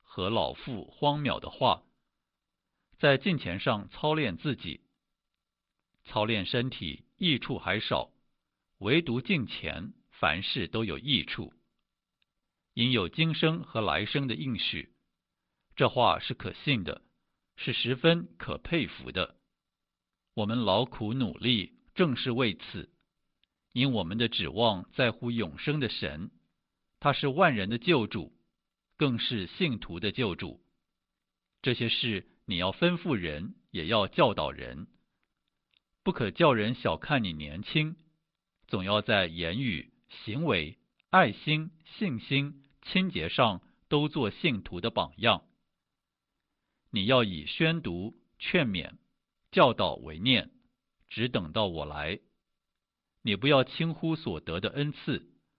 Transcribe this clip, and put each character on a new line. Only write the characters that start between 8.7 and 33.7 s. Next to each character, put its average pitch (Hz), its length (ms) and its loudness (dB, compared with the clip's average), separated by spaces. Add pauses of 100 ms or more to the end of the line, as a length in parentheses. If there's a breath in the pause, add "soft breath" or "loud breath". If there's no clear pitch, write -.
唯 139 240 2
独 123 180 -2
敬 139 280 0
虔 78 460 -10 (160)
凡 85 340 0
事 95 240 -4
都 113 160 -2
有 82 120 -4
益 120 280 0
处。 - 280 -8 (1200)
因 120 180 2
有 98 160 2
今 160 260 0
生 165 300 0
和 - 160 -4
来 92 260 0
生 139 220 -2
的 110 80 -2
应 127 200 -4
许， - 360 -6 (840)
这 131 140 4
话 104 320 4
是 - 120 -8
可 95 200 -8
信 120 320 -2
的， - 180 -8 (540)
是 - 160 -6
十 123 240 -2
分 170 320 4 (100)
可 - 180 -8
佩 156 300 -2
服 62 240 -12
的。 - 240 -4 (1000)
我 107 120 -2
们 117 140 0
劳 104 240 4
苦 110 280 -4
努 123 260 -2
力， 110 360 0 (220)
正 156 180 4
是 127 160 -2
为 117 240 2
此， - 340 -12 (840)
因 131 180 2
我 104 140 0
们 90 120 -6
的 117 120 2
指 95 200 -4
望 98 440 0
在 123 180 2
乎 120 220 -4
永 107 260 -4
生 151 220 -2
的 117 80 0
神， 78 420 -8 (680)
他 143 120 2
是 143 140 -2
万 143 300 4
人 98 120 0
的 117 100 0
救 131 280 2
主， 87 260 -6 (640)
更 131 220 2
是 104 300 -2
信 147 320 -2
徒 85 180 -10
的 98 140 -2
救 104 240 0
主。 73 240 -10 (1040)
这 123 120 2
些 117 140 0
事 110 400 -2 (160 soft breath)
你 92 140 -2
要 90 120 0
吩 170 260 2
咐 160 200 -2
人， 82 400 -6 (160)